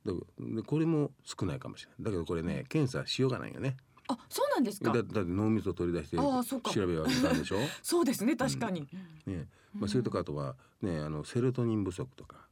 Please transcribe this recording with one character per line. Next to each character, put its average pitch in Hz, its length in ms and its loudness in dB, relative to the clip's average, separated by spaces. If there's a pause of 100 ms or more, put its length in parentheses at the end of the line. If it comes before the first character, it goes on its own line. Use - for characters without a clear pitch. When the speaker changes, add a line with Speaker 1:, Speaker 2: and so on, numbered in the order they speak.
Speaker 1:
う 92 360 -6
ん。 117 120 -4
Speaker 2:
だ-、 - 60 -
で、 - 20 -12
こ 147 160 0
れ 160 60 2
も 151 260 2 (120)
少 - 220 -4
な 80 100 0
い 65 40 -6
か - 100 -10
も - 80 -12
し - 80 -16
れ - 60 -20
な - 100 -20
い。 - 40 -8
だ - 60 0
け 95 60 0
ど 82 80 -2
こ 90 100 -2
れ 82 60 0
ね、 80 180 -2
Speaker 1:
う - 40 -4
ん。 - 20 -14
Speaker 2:
検 143 260 2
査 139 160 -4
し - 140 -2
よ 131 80 4
う - 20 2
が 123 80 -4
な - 80 -8
い - 60 -10
よ - 80 -10
ね。 131 160 -2 (300)
Speaker 1:
あ、 254 100 0 (120)
そ - 160 0
う 571 80 2
な 427 60 4
ん 277 40 6
で 208 80 2
す 196 100 -10
か？ - 100 2
Speaker 2:
だ-、 117 100 4
だ 104 200 0
っ - 20 0
て 87 80 0
脳 104 180 4
み 110 120 4
そ 95 120 0
取 87 200 0
り 85 40 0
出 80 80 -2
し - 60 -14
て - 80 2
Speaker 1:
あ 262 200 4
あ、 247 40 0
そ 262 140 -4
っ 240 40 -6
か。 - 100 -4
Speaker 2:
調 101 140 2
べ 87 120 2
は 78 100 0
あ 254 200 4
か - 60 2
ん - 60 2
で - 60 -2
し 95 80 -6
ょ？ 95 40 2 (140)
Speaker 1:
<laughs> - 100 -12
そ 339 200 2
う 320 40 4
で 247 80 4
す 196 120 0
ね、 294 100 4
確 254 240 -2
か 233 120 -2
に。 156 180 -4 (380)
Speaker 2:
う - 20 -2
ん。 98 40 -2
ね。 117 140 -6 (260)
ま 208 80 -8
あ、 - 20 0
Speaker 1:
う - 20 2
ん。 98 40 0
Speaker 2:
そ 113 80 2
れ 123 60 4
と - 80 -2
か、 98 80 0
あ 87 60 -2
と 73 100 -6
は、 69 220 -4 (240)
ね、 87 180 0
あ 76 100 -2
の、 - 140 -4
セ - 160 -4
ロ 127 140 2
ト 127 100 0
ニ 113 120 2
ン 104 100 2
不 90 80 -2
足 73 220 -8
と - 100 -18
か。 - 260 -20